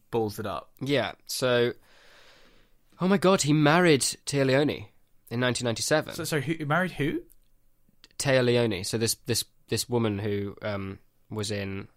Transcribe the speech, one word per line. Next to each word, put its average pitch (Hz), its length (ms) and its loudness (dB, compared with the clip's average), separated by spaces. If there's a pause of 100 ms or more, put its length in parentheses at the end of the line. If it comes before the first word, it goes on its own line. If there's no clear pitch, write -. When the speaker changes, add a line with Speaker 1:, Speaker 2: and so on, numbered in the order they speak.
(100)
Speaker 1:
balls 110 280 -2
it 104 80 -8
up. 92 240 -8 (100)
Speaker 2:
Yeah, 131 320 0 (140)
so, 120 480 2 (1200)
oh 175 100 0
my 196 100 4
God, 185 240 4
he 147 100 2
married 156 480 6
Téa - 460 -2
Leoni 131 440 0 (400)
in 120 100 -4
nineteen 123 240 0
ninety-seven. 131 500 -2
Speaker 1:
So, - 100 -8
so 151 160 -2
who, 151 260 -4
married 170 260 -2
who? 170 300 -2 (960)
Speaker 2:
Téa 131 260 2
Leoni. 117 400 2
So - 140 -4
this, 110 160 0 (120)
this, 117 180 -2 (240)
this - 200 -4
woman 113 300 0
who, 101 440 -4
um, 98 360 -6 (320)
was 107 200 -6
in 98 460 -6